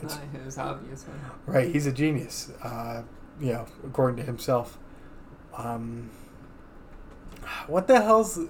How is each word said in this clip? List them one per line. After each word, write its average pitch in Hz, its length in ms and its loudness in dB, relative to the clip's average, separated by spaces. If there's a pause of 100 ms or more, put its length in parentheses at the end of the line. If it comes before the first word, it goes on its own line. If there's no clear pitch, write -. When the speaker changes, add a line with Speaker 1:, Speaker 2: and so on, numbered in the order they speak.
Speaker 1:
It's 139 140 -6
Speaker 2:
not 147 80 -10 (180)
his, 135 140 -12
obviously. 135 560 -8 (320)
Speaker 1:
Right, 127 240 4
he's 147 180 2
a 139 60 2
genius, 143 580 0 (120)
uh, 117 400 -6 (360)
you 135 140 0
know, 113 140 -4 (180)
according 131 320 2
to 120 60 -6
himself. 127 560 0 (760)
Um, 117 540 -6 (1600)
what 180 180 2
the 254 160 12
hell's, 214 360 6 (120)